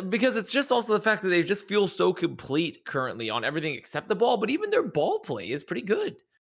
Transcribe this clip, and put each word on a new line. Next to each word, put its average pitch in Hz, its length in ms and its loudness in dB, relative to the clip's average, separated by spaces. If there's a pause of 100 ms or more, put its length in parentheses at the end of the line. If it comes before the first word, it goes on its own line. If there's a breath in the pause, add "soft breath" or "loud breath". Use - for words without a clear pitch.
because 220 280 2
it's 220 160 -4
just 277 180 2
also 233 220 2
the 214 80 2
fact 214 220 0
that 190 80 0
they 175 120 4
just 190 240 -2
feel 202 220 4
so 180 240 2
complete 156 720 -2
currently 113 460 -4
on 110 140 -2
everything 151 300 -2
except - 340 -8
the 214 60 2
ball, 220 220 4
but 202 120 0
even 370 220 -2
their 403 140 4
ball 202 340 0
play 107 320 -6
is 139 140 -4
pretty - 180 -6
good. 349 320 -2 (300)